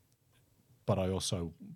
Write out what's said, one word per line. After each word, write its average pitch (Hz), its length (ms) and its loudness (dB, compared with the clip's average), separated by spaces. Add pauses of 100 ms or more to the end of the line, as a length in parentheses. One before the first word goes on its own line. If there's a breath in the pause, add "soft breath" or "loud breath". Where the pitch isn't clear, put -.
(880)
but 98 120 4
I 92 120 2
also, 85 420 -2 (240)